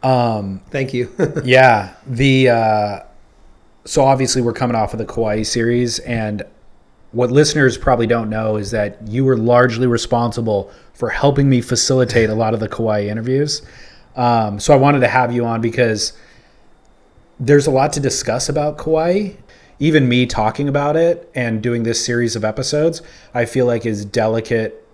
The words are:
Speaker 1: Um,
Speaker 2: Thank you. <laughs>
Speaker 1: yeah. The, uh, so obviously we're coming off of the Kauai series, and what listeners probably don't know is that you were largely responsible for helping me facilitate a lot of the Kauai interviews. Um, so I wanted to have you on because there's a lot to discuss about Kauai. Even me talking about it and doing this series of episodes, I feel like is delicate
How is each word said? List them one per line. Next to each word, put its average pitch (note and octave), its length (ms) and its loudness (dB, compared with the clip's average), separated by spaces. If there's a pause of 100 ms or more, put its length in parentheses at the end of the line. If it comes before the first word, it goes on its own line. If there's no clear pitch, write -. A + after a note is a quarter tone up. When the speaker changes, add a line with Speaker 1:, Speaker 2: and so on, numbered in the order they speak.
Speaker 1:
Um, A2 580 0 (100)
Speaker 2:
Thank C3+ 220 -4
you. B2 180 -4 (160)
<laughs> D3 180 -6
Speaker 1:
yeah. B2 480 6 (140)
The, C3 420 2
uh, G#2+ 500 0 (840)
so - 180 0
obviously C3 380 2
we're A#2 120 0
coming A#2+ 220 -2
off G#2+ 180 -2
of A2 60 -10
the A2 60 -4
Kauai A2 380 -2
series, A#2+ 560 -2
and A2 440 -6 (720)
what A#2+ 180 0
listeners C#3+ 460 2
probably B2 300 2
don't A2+ 220 0
know A2 280 -2
is G2+ 140 -8
that G#2+ 360 -4
you B2 180 -2
were C3 120 4
largely A#2+ 500 4
responsible A#2 840 -2 (220)
for - 160 -6
helping C#3 400 2
me B2 120 4
facilitate A#2+ 680 0
a G#2+ 60 -4
lot A2 180 0
of A2 60 -2
the G#2+ 80 -4
Kauai G#2+ 380 -2
interviews. B2+ 560 -4 (540)
Um, A2+ 440 0
so D3 140 4
I C#3 40 6
wanted C#3+ 240 4
to B2 60 4
have A#2+ 260 2
you A#2+ 120 0
on A#2 160 -2
because A2+ 520 -2 (1300)
there's C#3 260 4
a D#3 60 2
lot C3+ 220 2
to - 60 -6
discuss B2+ 500 -4
about D3+ 280 -4
Kauai. F3 540 0 (480)
Even D3 280 4
me B2 200 2
talking A2+ 420 -2
about C#3+ 260 0
it E3+ 380 0
and A2+ 300 -4
doing A#2+ 180 -2
this A2+ 240 -2
series A#2+ 300 -2
of G#2+ 100 -4
episodes, D3 560 -2 (320)
I A#2+ 120 0
feel B2+ 200 0
like A#2 220 -2
is G#2 180 -4
delicate A2 880 -4